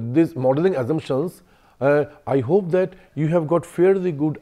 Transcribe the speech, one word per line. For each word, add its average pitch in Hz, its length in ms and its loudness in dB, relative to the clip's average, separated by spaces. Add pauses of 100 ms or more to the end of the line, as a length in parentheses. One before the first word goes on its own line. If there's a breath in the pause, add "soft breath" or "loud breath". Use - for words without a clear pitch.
(140)
this 160 220 2
modeling 139 400 0
assumptions, 143 680 -4 (380 soft breath)
uh, 143 260 2 (220 loud breath)
I 127 140 0
hope 170 280 0
that 185 240 0 (220 soft breath)
you 151 140 -2
have 165 180 0
got 165 180 0
fairly 180 460 2
good 147 300 -4